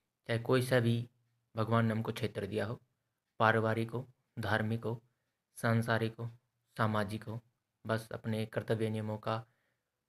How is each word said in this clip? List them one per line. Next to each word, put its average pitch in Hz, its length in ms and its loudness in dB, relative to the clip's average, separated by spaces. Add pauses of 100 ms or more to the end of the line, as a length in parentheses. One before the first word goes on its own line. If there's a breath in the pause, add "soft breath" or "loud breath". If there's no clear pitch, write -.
(280)
चाहे 117 120 2
कोई 127 220 4
सा 127 180 4
भी 117 300 0 (460)
भगवान 113 300 2
ने 110 60 2
हमको 113 220 -2
क्षेत्र 104 340 -4
दिया 101 180 -2
हो, 117 160 -8 (580)
पारिवारिक 110 520 4
हो, 123 180 -8 (300)
धार्मिक 110 440 0
हो, 113 180 -4 (540)
सांसारिक 113 640 2
हो, 117 120 -8 (460)
सामाजिक 107 460 0
हो, 113 180 -10 (440)
बस 110 260 -2
अपने 110 340 -4
कर्तव्य 110 440 -2
नियमों 107 280 -4
का 110 180 -4 (720)